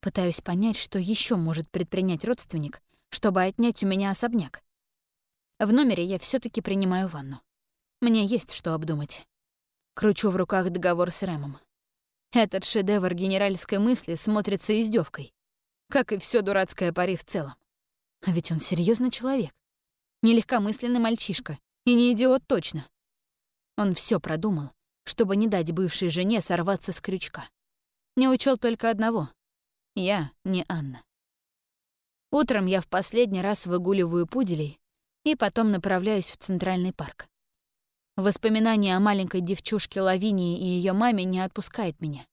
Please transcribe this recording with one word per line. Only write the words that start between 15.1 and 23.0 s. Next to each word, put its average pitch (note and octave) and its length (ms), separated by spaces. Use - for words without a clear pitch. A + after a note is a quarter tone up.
как C4 240
и G3+ 60
все A3 240
дурацкое F#3+ 500
пари F3+ 240
в - 80
целом. C#3+ 300
А F#3+ 40
ведь E3 220
он D#3+ 80
серьезный A3 500
человек. B3 440
Не A3+ 140
легкомысленный A#3 680
мальчишка A3+ 580
и A#3+ 80
не A#3+ 180
идиот B3+ 340
точно. E3 400